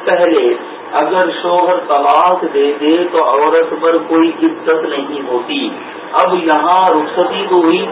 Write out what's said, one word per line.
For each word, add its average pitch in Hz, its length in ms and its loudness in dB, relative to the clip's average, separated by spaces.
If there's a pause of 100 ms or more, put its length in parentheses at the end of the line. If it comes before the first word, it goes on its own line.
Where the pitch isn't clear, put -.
پہلے 175 380 2 (560)
اگر 170 320 0 (120)
شوہر 180 360 2 (100)
طلاق 151 540 2 (120)
دے 143 120 2 (140)
دے 151 120 2 (200)
تو 160 120 2
عورت 156 560 2
پر 165 160 2 (120)
کوئی 165 220 2 (120)
عدت 160 420 0
نہیں 143 440 -6
ہوتی۔ 123 300 -4 (600)
اب 180 140 2 (100)
یہاں 170 460 2
رخصتی 175 600 -2
تو 180 120 4
ہوئی 185 300 2